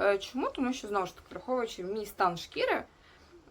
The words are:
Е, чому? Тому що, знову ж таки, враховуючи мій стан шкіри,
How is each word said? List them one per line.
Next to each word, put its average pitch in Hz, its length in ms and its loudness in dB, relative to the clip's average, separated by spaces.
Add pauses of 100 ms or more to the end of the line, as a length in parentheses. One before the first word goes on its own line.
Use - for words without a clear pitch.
Е, 202 180 6
чому? 311 320 -4
Тому 254 220 0
що, 226 160 -6
знову 196 180 0
ж - 100 -12
таки, - 140 -20
враховуючи 233 520 -2
мій 202 240 -4
стан 185 300 2
шкіри, - 480 0 (680)